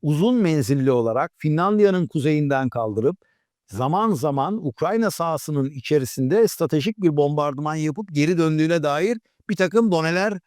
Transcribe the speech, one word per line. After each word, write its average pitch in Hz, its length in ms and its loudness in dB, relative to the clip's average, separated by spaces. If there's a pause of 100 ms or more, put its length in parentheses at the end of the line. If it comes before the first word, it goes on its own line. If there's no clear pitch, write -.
uzun 160 340 2
menzilli 139 560 2
olarak 120 460 0
Finlandiya'nın 185 720 2
kuzeyinden 143 600 0
kaldırıp 113 480 -2 (500)
zaman 156 440 -2
zaman 147 560 -2
Ukrayna 196 440 -2
sahasının 151 580 -4
içerisinde 147 800 0
stratejik 156 500 -2
bir 165 200 0
bombardıman 147 580 -2
yapıp 156 360 -6
geri 151 260 0
döndüğüne 160 460 2
dair 160 340 0 (320)
bir 208 60 -2
takım 196 360 2
doneler 175 560 0